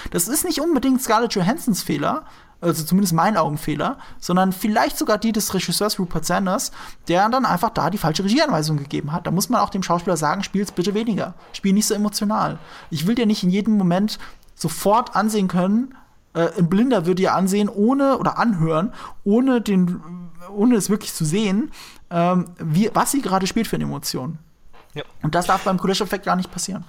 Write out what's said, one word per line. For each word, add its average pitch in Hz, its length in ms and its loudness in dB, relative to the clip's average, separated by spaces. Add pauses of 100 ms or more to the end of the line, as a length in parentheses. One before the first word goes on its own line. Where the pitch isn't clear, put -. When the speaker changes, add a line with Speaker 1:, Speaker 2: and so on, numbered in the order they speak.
(100)
Speaker 1:
Das 175 180 -2
ist 277 160 -2
nicht 349 160 -2
unbedingt 269 400 2
Scarlett 226 340 2
Johansons 202 480 0
Fehler, 170 420 -2 (360)
also 165 240 0
zumindest 180 300 2
mein 180 240 2
Augenfehler, 156 580 -2 (240)
sondern 185 320 2
vielleicht 226 460 0
sogar 233 180 0
die 226 160 0
des 208 220 -2
Regisseurs 196 440 -2
Rupert 175 280 -2
Sanders, 185 440 0 (380)
der 180 220 4
dann 254 160 2
einfach 180 240 0
da - 180 -2
die 190 100 -2
falsche 165 260 0
Regieanweisung 180 520 2
gegeben 147 360 -4
hat. 175 140 -4
Da - 40 -2
muss 170 180 0
man 220 140 2
auch 196 80 0
dem 190 120 -2
Schauspieler 175 360 0
sagen, 156 240 0
"Spiel's 196 300 -4
bitte 180 200 -2
weniger. 202 400 -2 (220)
Spiel 196 180 0
nicht 214 140 4
so 214 80 0
emotional. 202 640 -2 (320)
Ich 156 160 -2
will 226 80 2
dir 240 120 2
nicht 208 160 2
in 180 60 2
jedem 208 300 2
Moment 190 400 2 (360)
sofort 208 640 0
ansehen 208 320 2
können", 196 460 0 (380)
äh, 165 160 0 (100)
ein 170 100 4
Blinder 202 380 2
würde 180 160 2
dir 143 120 2
ansehen, 196 340 2
ohne, 269 500 2
oder - 200 -2
anhören, 165 540 2 (320)
ohne 247 360 4
den, 185 400 0 (520)
ohne 214 240 4
es 185 140 0
wirklich - 240 -2
zu 160 100 -4
sehen, 202 460 0 (400)
ähm, 175 360 2 (120)
wie, 165 360 2
was 196 180 0
sie 285 100 0
gerade 190 240 0
spielt 226 220 0
für 170 80 -2
eine 151 80 -2
Emotion. 143 540 -6 (560)
Speaker 2:
Ja. 147 80 -8 (200)
Speaker 1:
Und 156 120 0
das 175 120 0
darf 190 180 2
beim 190 140 2
Kuleshov-Effekt 190 460 -2
gar 180 120 0
nicht 185 140 -4
passieren. 185 380 -8